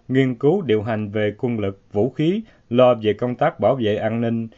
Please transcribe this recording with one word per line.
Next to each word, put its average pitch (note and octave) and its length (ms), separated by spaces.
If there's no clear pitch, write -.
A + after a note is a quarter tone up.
nghiên C3 280
cứu E3 260
điều G#2+ 220
hành G#2+ 260
về G#2 280
quân A#2+ 220
lực, G2 220
vũ G#2 180
khí, F#3 340
lo B2 240
về G#2+ 200
công B2 220
tác - 240
bảo A#2+ 160
vệ G#2+ 200
an A2 260
ninh, A2+ 260